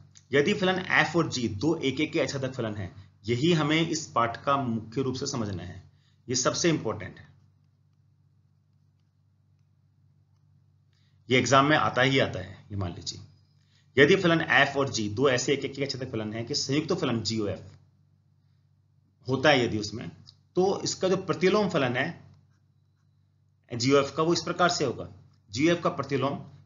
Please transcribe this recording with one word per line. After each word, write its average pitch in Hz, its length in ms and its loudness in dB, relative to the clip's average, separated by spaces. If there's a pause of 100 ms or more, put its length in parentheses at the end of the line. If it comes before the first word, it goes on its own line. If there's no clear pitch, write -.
(320)
यदि 156 220 4
फलन 185 240 0 (140)
एफ 151 240 2
और 160 140 2
जी 117 200 -2
दो 135 280 -2
एक 135 220 -2
एक 151 120 -2
के 160 100 -2
आच्छादक 127 300 -4
फलन 110 240 -6
हैं, 92 180 -10 (300)
यही 120 300 0
हमें 151 260 2
इस 156 280 -4
पाठ - 360 -2
का 139 140 2
मुख्य 117 440 -4
रूप 127 120 -2
से 135 120 -6
समझना 101 360 -6
है, 92 200 -14 (460)
ये 123 80 -4
सबसे 156 340 0
इंपॉर्टेंट 95 480 -4
है, - 100 -20 (4000)
ये 127 100 6
एग्जाम 135 280 6
में 151 100 6
आता 113 260 2
ही 135 180 4
आता 98 200 0
है। 90 300 -14
ये 101 60 -8
मान 87 160 -4
लीजिए - 280 -12 (760)
यदि 160 200 8
फलन 170 260 2
एफ 135 340 2
और 135 140 0
जी 107 200 -4
दो 127 200 2
ऐसे 123 220 0
एक 135 120 -2
एक 139 100 -8
के 139 100 -4
आच्छादक 131 280 -6
फलन 107 200 -6
हैं 113 140 -6
कि - 100 -8
संयुक्त 147 380 -2
फलन 123 280 -2
जीओएफ़ 101 380 -4 (1700)
होता 131 240 4
है 127 140 4
यदि 107 140 -2
उसमें, 107 300 -10 (480)
तो 190 260 2
इसका - 260 -2
जो 190 100 2
प्रतिलोम 190 520 0
फलन 127 260 0
है 135 100 0 (1600)
जीओएफ़ 139 440 2
का 160 80 -2
वो 170 100 2
इस 165 100 -2
प्रकार 175 280 2
से - 140 -2
होगा, 104 240 -4 (420)
जीओएफ़ 160 320 2
का 175 100 0
प्रतिलोम 139 480 -4 (260)